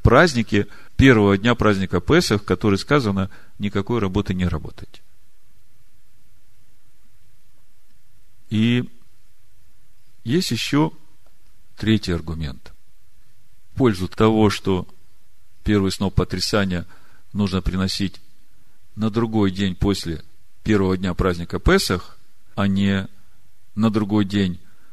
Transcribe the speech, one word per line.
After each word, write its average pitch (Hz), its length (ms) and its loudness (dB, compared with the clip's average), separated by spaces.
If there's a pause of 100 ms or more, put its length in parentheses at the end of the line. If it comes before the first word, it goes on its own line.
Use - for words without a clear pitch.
празднике 120 640 6 (300)
первого 107 400 8
дня 117 180 4
праздника 95 460 4
Песах, 131 400 4
в - 40 -12
который 98 320 2
сказано: 101 540 2 (260)
"Никакой 101 440 0
работы 98 320 0
не 92 120 0
работать". - 560 -6 (3500)
И 117 400 2 (1400)
есть 151 260 2
еще 143 420 2 (840)
третий 104 340 2
аргумент. 80 640 -4 (960)
В - 60 -8
пользу 95 320 4
того, 110 400 6
что 95 360 0 (800)
первый 98 280 4
сноп 95 220 -2
потрясания 92 720 2 (460)
нужно 95 300 0
приносить 95 600 -2 (760)
на 110 140 0
другой 110 400 2
день 95 260 0
после 90 480 0 (400)
первого 95 340 4
дня 90 180 -2
праздника 87 420 0
Песах, 139 600 2 (360)
а 101 140 2
не 98 400 2 (680)
на 110 160 4
другой 104 360 4
день 95 360 0 (320)